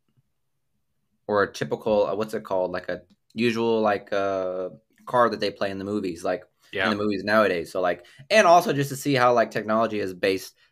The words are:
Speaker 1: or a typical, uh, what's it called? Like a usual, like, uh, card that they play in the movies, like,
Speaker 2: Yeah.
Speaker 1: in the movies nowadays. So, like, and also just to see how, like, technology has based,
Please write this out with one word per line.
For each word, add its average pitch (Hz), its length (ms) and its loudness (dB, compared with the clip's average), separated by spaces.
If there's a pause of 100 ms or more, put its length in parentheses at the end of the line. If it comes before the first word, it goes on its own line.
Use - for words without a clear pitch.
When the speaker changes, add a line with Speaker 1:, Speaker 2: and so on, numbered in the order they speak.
(1300)
Speaker 1:
or 104 160 2
a 95 100 -6
typical, 107 540 -2
uh, 87 80 -4
what's 107 180 -6
it 107 100 -6
called? 92 280 -2
Like 90 180 -8
a 87 140 -8 (320)
usual, 113 460 0
like, 101 300 -2
uh, 95 580 -4 (360)
card 120 280 2
that 107 60 -6
they 101 120 -2
play 101 180 -4
in 98 80 -8
the 95 80 -8
movies, 95 380 -4
like, 92 200 -2 (280)
Speaker 2:
Yeah. 95 180 0
Speaker 1:
in 98 80 0
the 104 60 -4
movies 101 200 -2
nowadays. 98 480 2
So, 95 100 -4
like, 87 240 0 (260)
and 202 160 6
also 170 260 6
just 139 160 -2
to 135 60 -8
see 143 180 -2
how, 123 200 4
like, 110 180 2
technology 110 480 0
has 95 160 -4
based, 95 400 -2 (160)